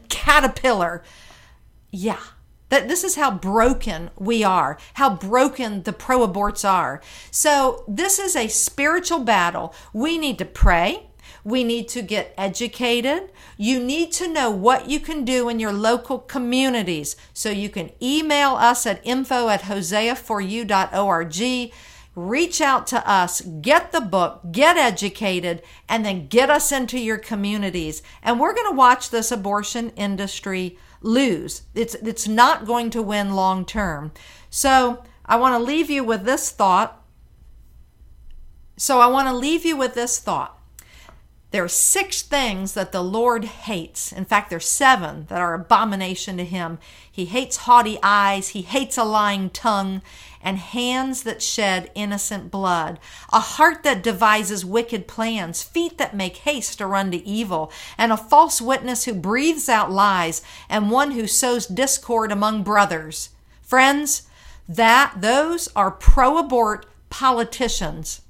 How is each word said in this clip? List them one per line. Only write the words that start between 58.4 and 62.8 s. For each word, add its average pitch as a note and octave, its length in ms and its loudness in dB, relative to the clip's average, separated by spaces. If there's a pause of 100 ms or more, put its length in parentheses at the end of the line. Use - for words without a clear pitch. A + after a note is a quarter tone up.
witness A#3+ 440 -2
who A#3+ 80 -4
breathes B3 560 0
out G#3+ 220 4
lies, F#3+ 520 2 (260)
and G#3 220 0
one C#4+ 200 2
who A#3 140 -4
sows B3 400 0
discord A3+ 680 -2
among G#3 320 0
brothers. F3 680 0 (320)